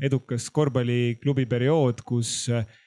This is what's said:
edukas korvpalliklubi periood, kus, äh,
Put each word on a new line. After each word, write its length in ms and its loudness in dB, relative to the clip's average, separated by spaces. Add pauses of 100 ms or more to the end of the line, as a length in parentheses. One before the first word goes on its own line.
edukas 480 -2
korvpalliklubi 960 0
periood, 560 2
kus, 460 -2
äh, 100 0 (240)